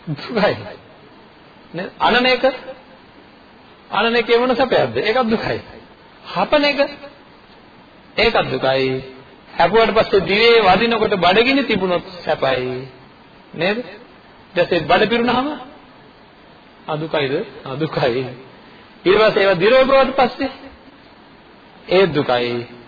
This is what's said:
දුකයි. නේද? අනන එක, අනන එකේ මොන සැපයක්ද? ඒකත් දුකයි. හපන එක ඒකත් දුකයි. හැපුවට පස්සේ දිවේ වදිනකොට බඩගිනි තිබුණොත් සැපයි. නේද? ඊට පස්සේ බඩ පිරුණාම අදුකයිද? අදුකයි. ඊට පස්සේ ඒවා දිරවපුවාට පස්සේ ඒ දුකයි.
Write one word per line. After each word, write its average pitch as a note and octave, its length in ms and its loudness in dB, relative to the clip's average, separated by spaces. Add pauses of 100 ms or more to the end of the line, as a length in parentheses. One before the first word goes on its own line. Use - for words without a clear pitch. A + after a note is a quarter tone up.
දුකයි. F3 520 -2 (1120)
නේද? F3 260 -10
අනන A#3 300 0
එක, B3+ 180 0 (1400)
අනන A#3 280 -2
එකේ A#3 220 2
මොන B3 160 0
සැපයක්ද? C#3 440 0
ඒකත් A3 280 0
දුකයි. G3+ 320 -2 (680)
හපන C#4+ 400 0
එක C#4+ 160 0 (1400)
ඒකත් G#3 320 0
දුකයි. C3 540 -2 (480)
හැපුවට G#3 440 2
පස්සේ G#3+ 280 2
දිවේ A3 400 4
වදිනකොට G#3 540 2
බඩගිනි A#3 480 2
තිබුණොත් F#3 400 -2 (140)
සැපයි. C3 680 -4 (640)
නේද? F#3+ 280 -4
ඊට - 800 -14
පස්සේ F3 240 0
බඩ F#3 260 2
පිරුණාම A#3+ 380 0 (1400)
අදුකයිද? D#3 500 -4 (280)
අදුකයි. C3+ 640 -4 (720)
ඊට G3 180 4
පස්සේ G#3+ 240 2
ඒවා F#3+ 180 2
දිරවපුවාට C4 520 4
පස්සේ C4+ 380 -2 (1400)
ඒ F#3+ 220 4
දුකයි. B2 580 -2 (220)